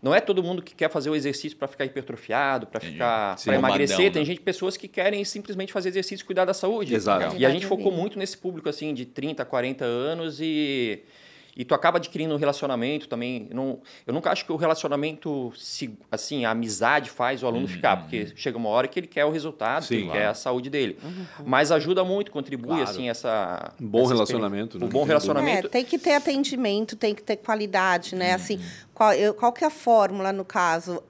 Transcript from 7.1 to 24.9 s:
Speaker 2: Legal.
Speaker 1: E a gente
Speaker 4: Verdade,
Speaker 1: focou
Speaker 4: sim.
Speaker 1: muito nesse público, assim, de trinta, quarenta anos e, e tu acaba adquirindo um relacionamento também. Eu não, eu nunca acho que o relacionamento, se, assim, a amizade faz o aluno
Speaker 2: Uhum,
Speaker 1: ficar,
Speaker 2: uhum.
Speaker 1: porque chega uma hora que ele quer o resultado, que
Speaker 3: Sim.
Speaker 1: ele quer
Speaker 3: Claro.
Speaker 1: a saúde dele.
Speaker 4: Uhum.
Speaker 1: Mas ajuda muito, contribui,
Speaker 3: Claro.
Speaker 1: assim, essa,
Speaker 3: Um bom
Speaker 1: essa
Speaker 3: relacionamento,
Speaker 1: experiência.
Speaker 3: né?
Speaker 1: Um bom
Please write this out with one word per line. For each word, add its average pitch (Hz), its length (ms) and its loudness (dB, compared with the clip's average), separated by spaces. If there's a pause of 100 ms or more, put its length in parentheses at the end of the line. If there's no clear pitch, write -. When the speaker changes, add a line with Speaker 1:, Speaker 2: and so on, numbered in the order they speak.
Speaker 2:
Legal. 80 180 0
Speaker 1:
E 127 80 6
a 135 40 8
gente 165 100 2
Speaker 4:
Verdade, 190 80 -8
Speaker 1:
focou 196 240 2
Speaker 4:
sim. 170 80 -2
Speaker 1:
muito 208 180 -4
nesse 190 180 -6
público, 165 320 -6
assim, 151 240 -4
de 127 140 -6
trinta, 139 380 -6
quarenta 131 400 -2
anos 147 560 -2
e, 139 640 -2 (520)
e 123 80 -6
tu - 80 2
acaba 170 260 4
adquirindo 160 360 -2
um - 20 0
relacionamento 143 680 0
também. 120 420 -6
Eu - 60 -14
não, 131 260 -4 (240)
eu 123 80 -4
nunca 160 200 0
acho - 120 -2
que - 60 -10
o 160 60 -2
relacionamento, 151 1000 -2
se, - 400 -10 (140)
assim, 127 340 -4
a 113 60 2
amizade 117 600 2
faz 127 320 -2
o 127 40 -2
aluno 123 160 0
Speaker 2:
Uhum, 135 60 -4
Speaker 1:
ficar, 92 280 2
Speaker 2:
uhum. 87 60 -8
Speaker 1:
porque 104 320 -6
chega 117 240 -6
uma 113 120 -2
hora 123 180 2
que - 100 -6
ele 175 80 -8
quer 147 180 0
o 151 60 4
resultado, 139 520 -2
que - 60 -10
Speaker 3:
Sim. 127 60 0
Speaker 1:
ele 104 120 0
quer 80 60 -6
Speaker 3:
Claro. 104 180 2
Speaker 1:
a 113 40 -2
saúde 127 340 -4
dele. 135 340 -2
Speaker 4:
Uhum. 180 240 -10 (200)
Speaker 1:
Mas 151 240 6
ajuda 170 340 4
muito, 196 280 -2
contribui, 135 440 -6
Speaker 3:
Claro. 147 80 2
Speaker 1:
assim, 120 240 -4
essa, 104 720 -2
Speaker 3:
Um 120 60 -8
bom 110 160 4
Speaker 1:
essa 127 120 6
Speaker 3:
relacionamento, 107 640 0
Speaker 1:
experiência. - 40 -10
Speaker 3:
né? 90 60 -2
Speaker 1:
Um - 20 -2
bom 95 40 -4